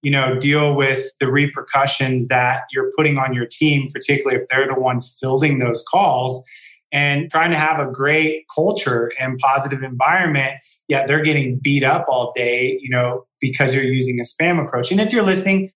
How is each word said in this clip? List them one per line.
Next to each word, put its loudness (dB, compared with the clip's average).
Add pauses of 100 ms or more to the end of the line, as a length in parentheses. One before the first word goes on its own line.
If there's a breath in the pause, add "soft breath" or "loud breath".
you 0
know, 2
deal 2
with 0 (100)
the 0
repercussions 0
that 0 (100)
you're -2
putting 2
on -2
your -4
team, 0
particularly -2
if -10
they're 0
the 0
ones -2
fielding 2
those -2
calls 0 (480 loud breath)
and 0
trying 2
to 2
have 0
a -2
great 0
culture 0
and -4
positive 0
environment, 0 (340 loud breath)
yet 0
they're 2
getting 0
beat 2
up 2
all 0
day, 0
you -12
know, -2 (160)
because 0
you're 0
using 0
a -4
spam -2
approach. -4
And 4
if 0
you're 2
listening 0